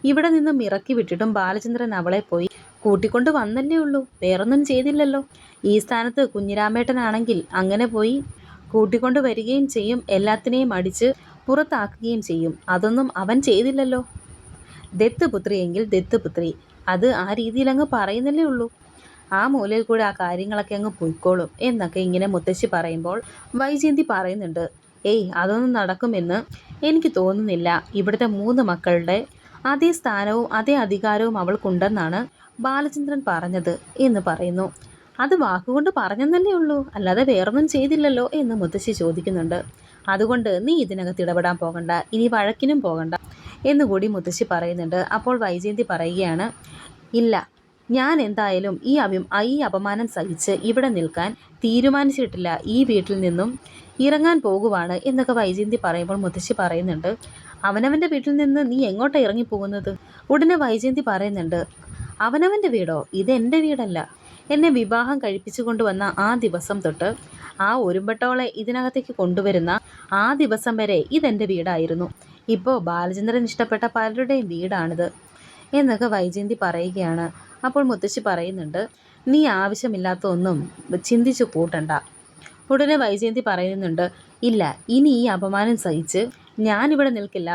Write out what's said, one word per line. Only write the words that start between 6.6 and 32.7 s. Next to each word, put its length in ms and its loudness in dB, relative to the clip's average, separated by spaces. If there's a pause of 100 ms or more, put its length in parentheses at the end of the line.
അങ്ങനെ 340 2
പോയി 280 0 (540)
കൂട്ടിക്കൊണ്ട് 520 2
വരികയും 480 0
ചെയ്യും, 320 -2 (100)
എല്ലാത്തിനെയും 640 2
അടിച്ച് 360 0 (340)
പുറത്താക്കുകയും 800 -2
ചെയ്യും. 300 -2 (160)
അതൊന്നും 480 2
അവൻ 260 0
ചെയ്തില്ലല്ലോ. 580 2 (920)
ദത്തുപുത്രിയെങ്കിൽ 920 0
ദത്തുപുത്രി, 640 0 (380)
അത് 240 4
ആ 200 -2
രീതിയിൽ 380 0
അങ്ങ് 200 2
പറയുന്നല്ലേ 540 0
ഉള്ളൂ. 220 0 (640)
ആ 140 2
മൂലയിൽ 360 2
കൂടെ 220 2
ആ 80 0
കാര്യങ്ങളൊക്കെ 640 -4
അങ്ങ് 180 -4
പൊയ്ക്കോളും," 580 0 (100)
എന്നൊക്കെ 400 -2
ഇങ്ങനെ 260 0
മുത്തശ്ശി 400 -2
പറയുമ്പോൾ 520 -4 (360)
വൈജയന്തി 540 0
പറയുന്നുണ്ട്, 560 -4 (400)
"ഏയ്, 300 2
അതൊന്നും 380 0
നടക്കുമെന്ന് 640 -2 (440)
എനിക്ക് 300 2
തോന്നുന്നില്ല. 560 0 (260)
ഇവിടുത്തെ 360 0
മൂന്ന് 320 0
മക്കളുടെ 560 0 (460)
അതേ 280 2
സ്ഥാനവും 600 -2
അതേ 240 2
അധികാരവും 640 0
അവൾക്കുണ്ടെന്നാണ് 800 0 (380)
ബാലചന്ദ്രൻ 640 -2